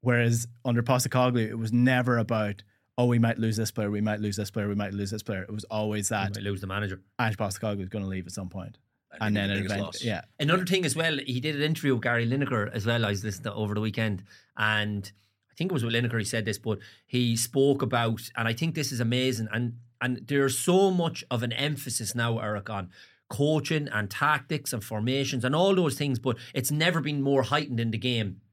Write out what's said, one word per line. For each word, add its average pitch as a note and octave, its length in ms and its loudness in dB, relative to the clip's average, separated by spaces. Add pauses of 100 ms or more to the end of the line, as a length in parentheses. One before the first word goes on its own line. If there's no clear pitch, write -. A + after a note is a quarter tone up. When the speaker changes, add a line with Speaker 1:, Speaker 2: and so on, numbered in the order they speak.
Speaker 1:
Whereas A#2+ 420 4 (180)
under A#2+ 180 2
Postecoglou, B2+ 680 4
it G#2+ 60 -6
was A2+ 180 -2
never B2 460 4
about, G#2+ 440 0 (360)
"Oh, B2 80 6
we A#2+ 120 6
might A2+ 200 4
lose A2 180 0
this A2 140 -2
player, G#2 200 -2
we G#2 100 -2
might G#2+ 200 0
lose G#2 160 -2
this G#2 140 -4
player, G#2 180 -2
we G#2 60 -2
might G2+ 180 -2
lose G2+ 180 -4
this G#2+ 120 -6
player." F#2+ 200 -6
It - 80 -12
was G#2 140 -8
always G#2+ 460 -2
Speaker 2:
We A#2 60 -2
Speaker 1:
that G2 200 0
Speaker 2:
might G#2+ 80 -8
lose G2 160 -4
the G2+ 60 -10
manager. F#2+ 340 -4 (200)
Speaker 1:
Ange A2 160 0
Postecoglou G2+ 460 -4
is F#2 60 -8
gonna G2+ 180 -6
leave F#2 200 -6
at F2+ 60 -14
some F#2+ 180 -8
point. G2 260 -14 (340)
Speaker 3:
That'd - 160 -6
Speaker 1:
And G#2 80 2
Speaker 3:
be G#2 60 0
Speaker 1:
then G2 80 0
Speaker 3:
the G2+ 60 0
Speaker 1:
it - 40 0
Speaker 3:
biggest G2 140 -2
Speaker 1:
event-, G2+ 120 -2
Speaker 3:
loss. E2 200 -10
Speaker 1:
yeah. G#2 180 -2 (160)
Speaker 2:
Another E3+ 280 2
thing F#3 180 2
as B2+ 120 0
well, D#3+ 220 0
he B2+ 220 -4
did D3+ 160 -2
an C#3+ 60 0
interview D3 320 2
with A#2+ 80 -2
Gary A#2+ 240 2
Lineker B2 460 0
as G#2+ 120 -4
well. A#2 220 2
I G2+ 40 0
was G2+ 140 -4
listening G#2 200 -6
to G#2+ 100 -6
over G#2 200 -4
the G#2+ 60 -2
weekend, G#2+ 440 -2 (320)
and G#2 540 0 (400)
I - 40 -20
think F3+ 160 -2
it F#3 40 -2
was A#2+ 100 0
with A#2 100 0
Lineker A#2+ 240 2
he G#2+ 60 0
said A2 200 -2
this, G#2+ 140 -2
but G#2+ 200 -2 (280)
he A#2+ 300 2
spoke C#3 440 4
about, A#2 400 2 (160)
and A#2 120 0
I A#2 40 0
think D#3+ 220 -2
this D3+ 180 -2
is A#2+ 80 -6
amazing, A#2+ 520 0
and, A#2+ 260 -2 (220)
and B2+ 260 -4
there's C#3 320 2
so F#3 320 4
much F3 400 -2
of A#2 140 0
an A#2 80 -4
emphasis B2 640 -4
now, A#2 260 0
Eric, G#2 280 -4
on G2 220 -6 (400)
coaching D3+ 580 0
and G#2+ 220 -2
tactics D3 600 -2
and A2 120 -4
formations B2+ 600 -2
and C3 100 2
all F#3+ 200 6
those F3 220 2
things, C#3 220 0
but A#2 180 0 (160)
it's - 180 -2
never D#3+ 300 2
been C#3+ 220 -2
more C#3 220 4
heightened B2 360 0
in A#2 120 2
the A2 60 -2
game A2 420 -2 (120)